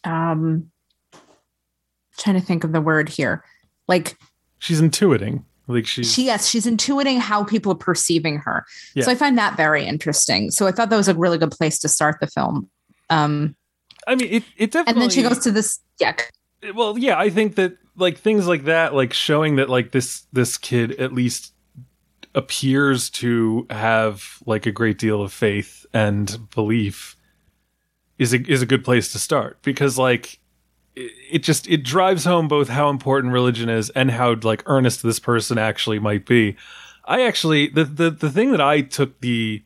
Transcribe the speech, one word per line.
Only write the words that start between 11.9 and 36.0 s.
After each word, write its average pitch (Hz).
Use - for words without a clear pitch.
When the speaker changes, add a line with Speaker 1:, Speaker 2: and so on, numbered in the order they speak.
Speaker 1:
the 151
film. -
Um, 147
Speaker 2:
I 254
mean, 247
it, 220
it 214
definitely 320
Speaker 1:
and 233
then 247
she 269
goes -
to 233
this, 214
yeah. -
Speaker 2:
Well, 214
yeah, 233
I 208
think 208
that, 185
like, 180
things 208
like 165
that, 160
like, 131
showing 151
that, 135
like, 127
this, -
this 123
kid 120
at 131
least 123
appears 135
to 117
have, 110
like, 110
a 113
great 107
deal 107
of 98
faith -
and 104
belief 110
is 120
a, 127
is 131
a 123
good -
place 123
to 110
start, -
because, 139
like, 123
it, 123
it 165
just, -
it 151
drives 180
home 170
both 147
how 143
important 135
religion 123
is 110
and 131
how, 120
like, 110
earnest 131
this 113
person 117
actually 110
might 104